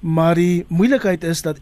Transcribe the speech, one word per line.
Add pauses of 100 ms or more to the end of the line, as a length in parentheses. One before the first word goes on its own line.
maar
die
moeilikheid
is
dat